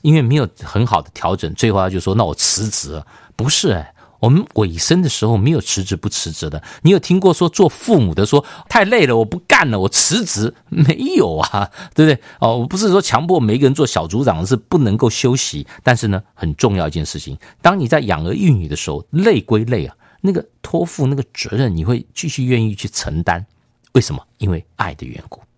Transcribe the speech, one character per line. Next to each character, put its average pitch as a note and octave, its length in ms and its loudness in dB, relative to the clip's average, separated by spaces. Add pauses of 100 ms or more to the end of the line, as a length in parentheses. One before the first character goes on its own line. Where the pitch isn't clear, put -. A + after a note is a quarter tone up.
因 D3+ 120 4
为 D#3+ 80 4
没 B2 140 2
有 C#3 100 2 (160)
很 A2 240 -2
好 F#2 160 0
的 - 120 -16
调 F2 200 -4
整， D#2+ 200 -6
最 A2 180 0
后 G2 80 2
他 F#2 100 0
就 F#2 80 -4
说 F#2+ 180 -2
：“那 A2 100 2
我 D2+ 100 -4
辞 - 320 -2
职 C#2+ 240 -6
了。” D2+ 160 -12 (300)
不 A#2 100 -2
是 D#3 220 0
欸， E2+ 240 -4 (260)
我 A2 80 2
们 D#3 180 4 (100)
委 F#2 220 0
身 E3+ 240 2
的 E3+ 60 0
时 - 180 -2
候 A2+ 120 2
没 A2+ 140 2
有 C#3+ 100 0
辞 - 200 -4
职 F#2 140 -4
不 G2+ 140 -6
辞 - 200 -6
职 D#2 200 -8
的。 D2+ 120 -10 (200)
你 D#3+ 100 6
有 F#3+ 80 4
听 F3+ 220 2
过 F#3 120 4
说 F3 140 0
做 E3+ 220 4
父 G3+ 320 2
母 F2 120 0
的 F#2+ 120 2
说 C#3+ 180 2 (240)
：“太 A3 160 2
累 G#3 220 4
了， B2 100 2
我 A2+ 80 2
不 E3+ 240 -6
干 G3+ 220 2
了， G#2+ 100 0
我 F#2+ 80 0
辞 - 380 0
职。” A2 280 -2 (140)
没 D#3 260 2 (220)
有 D3+ 220 2
啊， G2+ 340 -2 (220)
对 D#3 120 6
不 D#3 60 4
对？ B2+ 100 0 (180)
哦， A2+ 180 2
我 A#2+ 100 -2
不 F#3 80 -6
是 G3+ 140 0
说 F#3 120 4
强 C3+ 240 -2
迫 F3 140 2
每 A2 160 2
一 - 20 0
个 C#3 80 2
人 C3 80 4
做 D3+ 140 0
小 E2 180 -2
组 A2+ 200 -2
长 F2 200 0
是 A#2+ 120 0
不 - 200 -2
能 A2 200 2
够 A#2 120 2
休 B2 260 0
息， - 300 -6 (180)
但 B2 120 2
是 A#2 100 -4
呢， G2 160 -2 (120)
很 D#2 220 -4
重 G#2 200 0
要 E2+ 120 0
一 D2+ 40 -6
件 D#2 140 -4
事 - 120 -10
情， C#2+ 200 -12 (240)
当 F#3 180 4
你 C3 80 -2
在 D3+ 140 2
养 A2+ 240 -2
儿 F#2 80 -2
育 F#3+ 180 2
女 F#2 160 0
的 C#2+ 80 -6
时 - 140 -8
候， D2 220 -8
累 F3+ 280 2
归 G#2+ 240 0
累 A2 220 -2
啊， - 100 -14 (240)
那 F#3+ 140 0
个 - 120 -4 (160)
托 F3 220 -4
付 D#3 240 -4
那 C#3 80 0
个 C#3 80 -4 (100)
责 - 220 -8
任， A#2 180 0
你 D#2+ 120 -2
会 A#2+ 280 -2
继 - 140 -8
续 C#3 160 -4
愿 B2 180 0
意 G#2+ 140 -2
去 - 140 -8
承 D#2 340 -6
担。 F2 220 -2 (480)
为 B2 80 6
什 - 120 -4
么？ C2 80 -8 (180)
因 F#2+ 120 -2
为 E2 140 -4 (100)
爱 F#2+ 200 -6
的 - 100 -16
缘 - 240 -16
故 - 120 -20 (160)